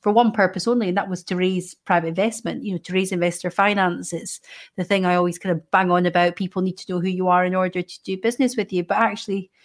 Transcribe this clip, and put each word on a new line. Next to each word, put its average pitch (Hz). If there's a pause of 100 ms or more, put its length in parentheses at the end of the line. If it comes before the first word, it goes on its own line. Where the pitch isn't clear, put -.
for 208
one 226
purpose 185
only, 233
and 180
that 190
was 180
to 180
raise 185
private 170
investment, 180
you 196
know, 170
to -
raise 190
investor 175
finance. 185
It's - (340)
the 185
thing 190
I 180
always 175
kind 180
of -
bang 185
on 180
about. 175
People 185
need 185
to -
know 180
who 175
you 185
are 180
in 180
order 185
to -
do 190
business 247
with 196
you. 175
But 196
actually, 208 (160)